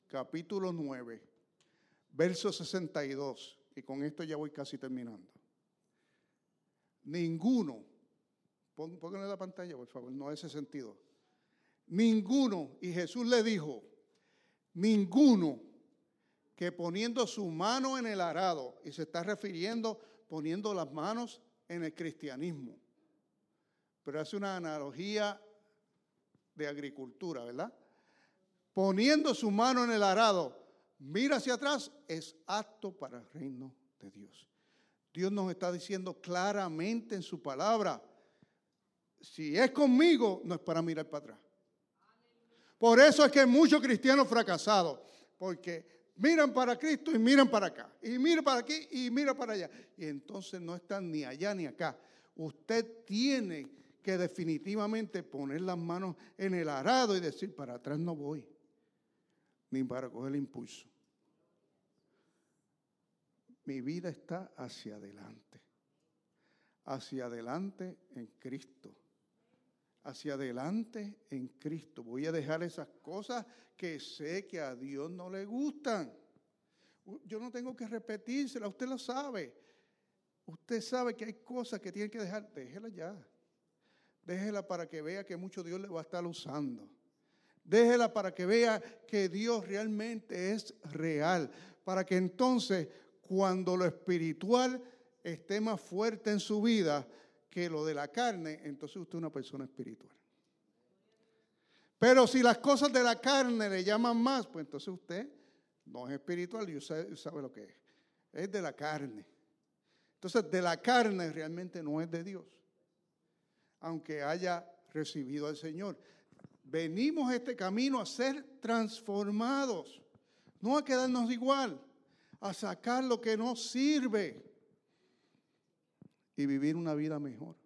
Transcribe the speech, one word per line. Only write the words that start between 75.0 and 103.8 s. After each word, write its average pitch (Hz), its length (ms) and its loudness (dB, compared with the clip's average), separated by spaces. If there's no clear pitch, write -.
no 180 180 -14
le 190 160 -10
gustan". 226 720 -4
U-, 190 180 -16
yo 214 160 -10
no 240 100 -12
tengo 247 240 -10
que 240 140 -10
repetírsela, 226 800 -6
usted 254 180 -8
lo 254 120 -6
sabe. 247 540 -8
Usted 214 360 -6
sabe 247 360 -2
que 220 80 -12
hay 214 100 -10
cosas 240 460 -8
que 185 100 -10
tiene 202 180 -6
que 226 120 -10
dejar, 202 340 -8
déjela 151 340 -14
ya. 175 400 -14
Déjela 196 420 -4
para 170 240 -6
que 156 140 -10
vea 190 240 -8
que 190 100 -10
mucho 185 280 -10
Dios 170 160 -8
le 202 80 -12
va 170 100 -6
a 156 60 -8
estar 175 200 -6
usando. 147 640 -6
Déjela 233 460 6
para 190 200 -2
que 180 140 -4
vea 220 340 4
que 202 220 0
Dios 214 380 -2
realmente 208 840 -4
es 214 200 -6
real, 160 640 0
para 190 240 -2
que 185 100 2
entonces, 190 720 2
cuando 185 560 2
lo 185 80 2
espiritual 190 960 0
esté 170 360 -4
más 214 200 -2
fuerte 214 500 -2
en 208 80 2
su 208 240 -2
vida 175 440 4
que 175 180 -4
lo 156 160 -4
de 156 100 -2
la 143 120 -4
carne, 170 560 -2
entonces 147 360 -12
usted 175 160 -14
es 170 40 -6
una 160 140 -6
persona 135 320 -10
espiritual. 120 500 -14
Pero 254 300 10
si 254 120 4
las 240 180 8
cosas 277 340 4
de 254 100 4
la 233 180 2
carne 247 480 2
le 190 140 -2